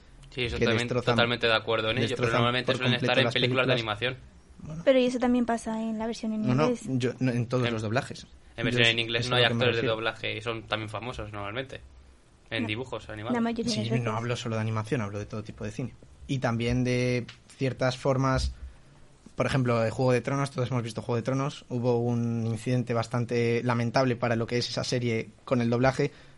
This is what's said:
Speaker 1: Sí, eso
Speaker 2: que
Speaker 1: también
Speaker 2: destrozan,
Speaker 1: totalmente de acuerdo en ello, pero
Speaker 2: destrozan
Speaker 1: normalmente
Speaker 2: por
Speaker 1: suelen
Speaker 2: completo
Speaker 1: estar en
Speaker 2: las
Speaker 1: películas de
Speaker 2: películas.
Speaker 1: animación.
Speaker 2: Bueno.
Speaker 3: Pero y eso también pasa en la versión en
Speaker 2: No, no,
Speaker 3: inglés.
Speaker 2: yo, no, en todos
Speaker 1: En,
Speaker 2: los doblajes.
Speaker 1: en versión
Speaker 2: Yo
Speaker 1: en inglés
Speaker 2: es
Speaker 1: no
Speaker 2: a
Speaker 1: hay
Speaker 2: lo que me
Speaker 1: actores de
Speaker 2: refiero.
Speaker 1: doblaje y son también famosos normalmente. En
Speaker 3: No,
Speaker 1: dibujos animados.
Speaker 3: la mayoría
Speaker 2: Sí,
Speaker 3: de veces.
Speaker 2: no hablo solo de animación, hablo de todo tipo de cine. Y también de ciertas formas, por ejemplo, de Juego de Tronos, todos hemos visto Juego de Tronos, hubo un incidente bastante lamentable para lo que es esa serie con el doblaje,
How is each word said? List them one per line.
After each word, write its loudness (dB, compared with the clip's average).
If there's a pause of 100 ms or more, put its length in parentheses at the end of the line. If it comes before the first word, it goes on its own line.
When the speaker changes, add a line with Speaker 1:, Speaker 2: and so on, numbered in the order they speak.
(300)
Speaker 1:
Sí, -6
eso -4
Speaker 2:
que 4
Speaker 1:
también 4
Speaker 2:
destrozan, 2
Speaker 1:
totalmente 2
de 6
acuerdo 2
en 0
ello, 0
pero -
Speaker 2:
destrozan 0
Speaker 1:
normalmente 2
Speaker 2:
por 2
Speaker 1:
suelen 0
Speaker 2:
completo 0
Speaker 1:
estar 4
en 4
Speaker 2:
las 0
Speaker 1:
películas 2
de 2
Speaker 2:
películas. 0
Speaker 1:
animación. -6 (220)
Speaker 2:
Bueno. -12
Speaker 3:
Pero 6
y 4
eso -2
también 2
pasa -4
en -4
la -4
versión -6
en -2
Speaker 2:
No, 4
no, 4
Speaker 3:
inglés. 0
Speaker 2:
yo, 0
no, 2
en 0
todos 0
Speaker 1:
En, 0
Speaker 2:
los -2
doblajes. -4 (320)
Speaker 1:
en -2
versión 4
Speaker 2:
Yo 8
Speaker 1:
en 2
inglés -2
Speaker 2:
es -4
Speaker 1:
no 2
Speaker 2:
a 6
Speaker 1:
hay 6
Speaker 2:
lo 6
que 2
me 0
Speaker 1:
actores 4
de 0
Speaker 2:
refiero. 0
Speaker 1:
doblaje -4
y -8
son -6
también -4
famosos -8
normalmente. -8 (680)
En -2
Speaker 3:
No, -4
Speaker 1:
dibujos -6
animados. -6
Speaker 3:
la 0
mayoría -2
Speaker 2:
Sí, -2
Speaker 3:
de -4
veces. 2
Speaker 2:
no -2
hablo -2
solo -4
de 0
animación, -2
hablo -4
de -6
todo -8
tipo -12
de -6
cine. -8 (320)
Y -2
también 0
de 0 (300)
ciertas 0
formas, 2 (840)
por 0
ejemplo, 2
de 2
Juego 2
de 4
Tronos, -2
todos -2
hemos 0
visto -6
Juego -2
de -2
Tronos, -2
hubo 0
un 0
incidente -2
bastante 0
lamentable 2
para 0
lo 0
que -2
es -2
esa -4
serie -2 (140)
con 0
el 2
doblaje, 2 (280)